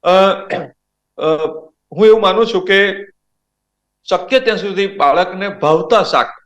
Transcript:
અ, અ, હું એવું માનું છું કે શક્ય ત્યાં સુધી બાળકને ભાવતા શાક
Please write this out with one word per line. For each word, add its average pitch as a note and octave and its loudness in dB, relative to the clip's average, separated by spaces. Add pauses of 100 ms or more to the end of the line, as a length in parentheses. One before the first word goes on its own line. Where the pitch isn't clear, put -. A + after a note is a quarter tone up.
અ, F3 0 (1080)
અ, D#3 -2 (460)
હું F#3+ 2
એવું A3 6
માનું G3+ 0
છું F#3+ -4
કે G3 0 (1120)
શક્ય F#3+ 0
ત્યાં A3+ -2
સુધી G3 -4
બાળકને F#3 -2
ભાવતા E3 0
શાક C3 0 (200)